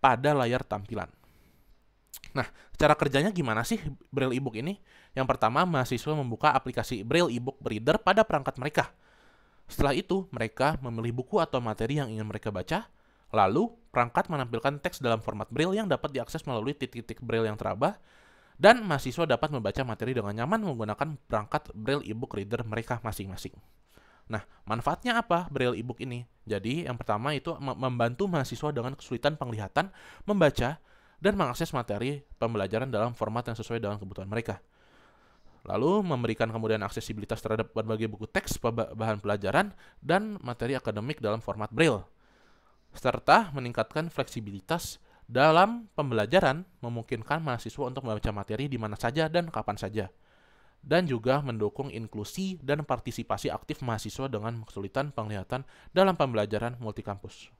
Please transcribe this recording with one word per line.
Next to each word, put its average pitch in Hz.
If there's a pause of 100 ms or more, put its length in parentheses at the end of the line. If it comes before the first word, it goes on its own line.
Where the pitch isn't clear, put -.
pada 135
layar 127
tampilan. 101 (1300)
Nah, 131 (240)
cara 151
kerjanya 143
gimana 131
sih 220 (320)
Braille 131
e-book 117
ini? 151 (320)
Yang 131
pertama, 117
mahasiswa 143
membuka 131
aplikasi 117
Braille 120
e-book 123
reader 120
pada 208
perangkat 143
mereka. 147 (800)
Setelah 139
itu, 180
mereka 123
memilih 117
buku 208
atau 156
materi 117
yang 127
ingin 107
mereka 107
baca, 104 (400)
lalu 110 (240)
perangkat 123
menampilkan 143
teks 180
dalam 113
format 104
Braille 170
yang 220
dapat 147
diakses 127
melalui 123
titik-titik 117
Braille 113
yang 107
terabah, 104 (680)
dan 220
mahasiswa 151
dapat 147
membaca 104
materi 113
dengan 104
nyaman 147
menggunakan 139 (160)
perangkat 110
Braille 135
e-book 117
reader 107
mereka 110
masing-masing. 98 (720)
Nah, 107 (240)
manfaatnya 151
apa 180
Braille 127
e-book 120
ini? 123 (160)
Jadi, 107
yang 127
pertama 113
itu 151
mem-, 131
membantu 123
mahasiswa 151
dengan 127
kesulitan 143
penglihatan 123 (320)
membaca 151 (480)
dan 202
mengakses 156
materi 123 (160)
pembelajaran 113
dalam 117
format 110
yang 117
sesuai 117
dengan 104
kebutuhan 98
mereka. 107 (1040)
Lalu, 147
memberikan 117
kemudian 110
aksesibilitas 107
terhadap 110
berbagai 110
buku 104
teks, -
peba-, 113
bahan 110
pelajaran, 104 (320)
dan 202
materi 120
akademik 117
dalam 110
format 107
Braille. 117 (880)
Serta 156
meningkatkan 127
fleksibilitas 113 (300)
dalam 175
pembelajaran, 139 (160)
memungkinkan 120
mahasiswa 127
untuk 127
membaca 110
materi 107
di 135
mana 107
saja 143
dan 170
kapan 107
saja. 104 (720)
Dan 165
juga 127
mendukung 120
inklusi 113
dan 147
partisipasi -
aktif -
mahasiswa 113
dengan 113
kesulitan 135
penglihatan 107 (240)
dalam 185
pembelajaran 117
multikampus. 104